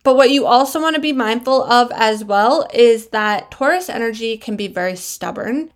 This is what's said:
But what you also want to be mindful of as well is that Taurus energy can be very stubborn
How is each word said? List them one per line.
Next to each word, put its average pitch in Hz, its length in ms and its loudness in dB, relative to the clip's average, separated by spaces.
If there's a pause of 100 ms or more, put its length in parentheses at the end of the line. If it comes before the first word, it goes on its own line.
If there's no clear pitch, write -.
But 262 120 4
what 262 160 6
you 277 160 2
also 269 340 2
want 320 140 0
to 311 80 -4
be 302 100 -2
mindful 262 520 -2
of 247 280 2
as 214 320 -2
well 208 480 0
is 226 360 4
that 214 420 -4
Taurus 349 380 -2
energy 226 500 -6
can 220 160 -8
be 202 140 -6
very 180 260 -4
stubborn 214 800 -8